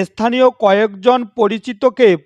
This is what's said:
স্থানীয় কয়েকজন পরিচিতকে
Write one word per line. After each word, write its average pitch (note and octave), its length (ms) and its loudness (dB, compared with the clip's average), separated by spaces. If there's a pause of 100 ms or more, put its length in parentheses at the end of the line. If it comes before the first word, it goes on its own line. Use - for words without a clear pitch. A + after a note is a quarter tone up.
স্থানীয় A#3+ 460 0
কয়েকজন G#3+ 760 0
পরিচিতকে A3 1000 -2